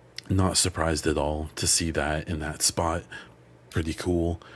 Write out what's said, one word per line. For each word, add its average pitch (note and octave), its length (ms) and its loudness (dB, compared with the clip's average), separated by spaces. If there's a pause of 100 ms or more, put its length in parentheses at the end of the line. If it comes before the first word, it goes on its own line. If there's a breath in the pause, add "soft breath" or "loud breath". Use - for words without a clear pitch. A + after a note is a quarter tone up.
(300)
not F#2+ 260 4
surprised D#2+ 500 2
at D2+ 120 2
all D2+ 380 -2
to - 100 -2
see E2 240 2
that D2+ 360 0
in D#2 140 -4
that D2+ 220 -6
spot. E2+ 400 0 (680 loud breath)
Pretty E2 240 -2
cool. E2+ 480 0 (160 loud breath)